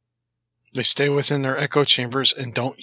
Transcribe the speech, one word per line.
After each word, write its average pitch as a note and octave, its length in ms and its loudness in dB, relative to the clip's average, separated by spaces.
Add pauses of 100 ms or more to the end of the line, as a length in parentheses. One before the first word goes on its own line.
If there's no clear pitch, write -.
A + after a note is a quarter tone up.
(760)
They B2+ 80 -4
stay C#3+ 260 2
within C#3+ 340 0
their C3+ 140 -2
echo C#3+ 280 2
chambers B2 480 2
and B2+ 200 -6
don't B2+ 300 -4